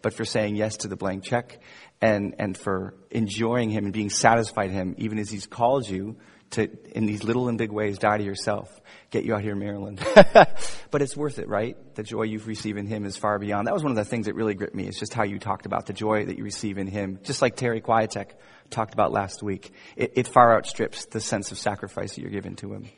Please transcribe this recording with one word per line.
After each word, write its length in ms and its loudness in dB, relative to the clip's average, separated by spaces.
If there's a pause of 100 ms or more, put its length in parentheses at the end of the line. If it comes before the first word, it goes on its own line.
but 120 -2
for 100 -6
saying 320 0
yes 220 0
to 100 -8
the 80 -6
blank 300 -4
check 340 -2 (420)
and, 380 2
and 180 -2
for 360 -4 (180)
enjoying 600 0
him 120 -2
and 100 -4
being 160 -2
satisfied 600 4
in 60 -4
him, 240 -4
even 200 -4
as 100 -6
he's 180 -10
called 420 0
you 260 -6 (360)
to, 180 0 (260)
in 120 0
these 160 -2
little 260 0
and 80 -2
big 140 -2
ways, 260 -2
die 220 2
to 40 -2
yourself, 560 -4 (300)
get 140 -2
you 100 0
out 80 0
here 120 -4
in 60 -4
Maryland. 460 -8 (100)
<laughs> 0 - (760)
But 100 2
it's 160 -2
worth 220 -6
it, 100 -8
right? 260 -2 (200)
The 80 -8
joy 180 -6
you've 240 -4
received 320 -6
in 80 -6
him 180 -4
is 140 -8
far 220 0
beyond. 260 -2
That 80 0
was 80 0
one 100 0
of 40 0
the 100 0
things 220 -4
that 80 -4
really 180 0
gripped 220 -6
me. 100 -6
It's 140 -8
just 120 -8
how 120 -2
you 160 -4
talked 260 -6
about 220 -4
the 60 -10
joy 320 -2
that 120 -6
you 60 -8
receive 340 -6
in 80 -4
him, 380 -6
just 180 -4
like 140 2
Terry 260 -2
Kwiatek 460 0 (420)
talked 240 -4
about 180 2
last 300 -2
week. 320 -6 (220)
It, 200 -2
it 120 0
far 280 10
outstrips 500 -2
the 140 -6
sense 320 -4
of 60 -12
sacrifice 560 -6
that 80 -12
you're 80 -8
giving 280 -8
to 160 -10
him. 240 -14